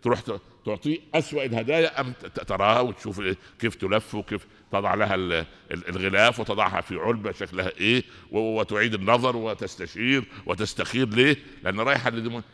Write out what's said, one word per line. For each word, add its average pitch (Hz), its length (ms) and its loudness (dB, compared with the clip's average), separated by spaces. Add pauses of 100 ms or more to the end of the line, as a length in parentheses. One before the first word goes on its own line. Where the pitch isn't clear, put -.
تروح 117 180 2
ت-، 104 220 -8 (240)
تعطيه 147 340 -4 (140)
اسوأ 151 320 -2
الهدايا، 131 560 0
ام 127 100 -4
ت-، 117 140 -14
ت-، - 220 -10
تراها 101 320 4
وتشوف 107 400 -4
إيه، 95 180 -2 (220)
كيف 113 160 -2
تلف 101 400 -2
وكيف 101 320 -6 (240)
تضع 98 220 0
لها 98 220 2
ال-، 92 180 0 (380)
ال-، 85 180 -8
الغلاف 95 500 4
وتضعها 101 420 0
في 92 140 -6
علبه 104 360 -2
شكلها 92 380 -4
ايه 110 340 0 (280)
و-، 110 280 0
وتعيد 107 340 0
النظر 117 440 2
وتستشير 110 880 -2 (220)
وتستخير 104 640 -2
ليه؟ 131 280 6 (260)
لان 98 160 -2
رايحه 127 300 2
لدموع. 117 320 -6 (120)